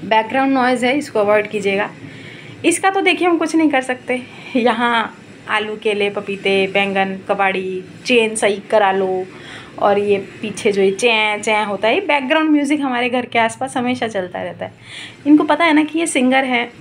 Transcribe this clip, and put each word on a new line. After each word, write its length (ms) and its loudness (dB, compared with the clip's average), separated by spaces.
Background 480 0
noise 340 2
है, 120 2
इसको 200 -4
avoid 320 2
कीजिएगा। 400 -2
इसका 260 2
तो 100 0
देखिए 280 2
हम 100 2
कुछ 180 -2
नहीं 140 4
कर 120 2
सकते। 400 -4
यहाँ 600 0
आलू, 280 -4
केले, 340 0
पपीते, 560 -2
बैंगन, 520 -2
कबाड़ी, 560 -2
चेन 300 2
सही 200 0
करा 360 2
लो, 340 0
और 200 2
ये 200 2
पीछे 540 -4
जो 100 2
ये 80 6
चैं 520 0
चैं 220 0
होता 240 -2
है, 60 4
ये 60 0
बैकग्राउंड 500 0
music 300 2
हमारे 280 -2
घर 180 -2
के 120 -2
आसपास 380 -2
हमेशा 320 -2
चलता 340 -6
रहता 220 -8
है। 80 -12
इनको 180 6
पता 200 2
है 80 4
ना 120 6
कि 140 -4
ये 80 0
singer 380 2
हैं 360 -2